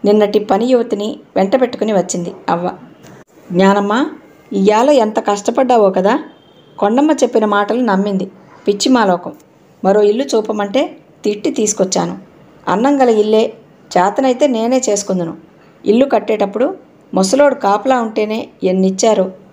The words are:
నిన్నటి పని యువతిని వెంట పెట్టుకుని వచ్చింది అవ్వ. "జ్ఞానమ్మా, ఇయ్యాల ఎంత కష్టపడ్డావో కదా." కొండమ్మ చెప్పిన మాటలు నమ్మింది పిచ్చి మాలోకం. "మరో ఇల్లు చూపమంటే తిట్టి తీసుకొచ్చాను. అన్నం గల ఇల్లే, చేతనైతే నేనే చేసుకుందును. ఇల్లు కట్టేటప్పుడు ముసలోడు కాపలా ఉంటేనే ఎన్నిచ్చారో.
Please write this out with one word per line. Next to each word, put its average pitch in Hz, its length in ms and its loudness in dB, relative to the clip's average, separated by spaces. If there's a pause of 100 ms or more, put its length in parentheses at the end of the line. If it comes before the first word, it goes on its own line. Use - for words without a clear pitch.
నిన్నటి 208 340 2
పని 208 280 0
యువతిని 233 540 -2 (160)
వెంట 196 240 0
పెట్టుకుని 240 320 -2
వచ్చింది 180 420 -4 (140)
అవ్వ. 175 220 -2 (800)
"జ్ఞానమ్మా, 202 580 2 (420)
ఇయ్యాల 214 380 2
ఎంత 226 280 2
కష్టపడ్డావో 226 720 2
కదా." 196 340 0 (540)
కొండమ్మ 247 320 2
చెప్పిన 233 340 0
మాటలు 208 360 0
నమ్మింది 196 500 -2 (380)
పిచ్చి 202 200 -2
మాలోకం. 202 440 2 (520)
"మరో 202 180 4
ఇల్లు 214 220 2
చూపమంటే 220 760 -2 (260)
తిట్టి 214 260 -4
తీసుకొచ్చాను. 190 680 -4 (500)
అన్నం 262 340 2
గల 247 60 4
ఇల్లే, 220 460 2 (440)
చేతనైతే 247 480 0
నేనే 247 420 0
చేసుకుందును. 190 480 -4 (500)
ఇల్లు 233 180 4
కట్టేటప్పుడు 220 720 -2 (380)
ముసలోడు 254 400 2
కాపలా 254 460 0
ఉంటేనే 220 480 -4 (160)
ఎన్నిచ్చారో. 190 680 2 (220)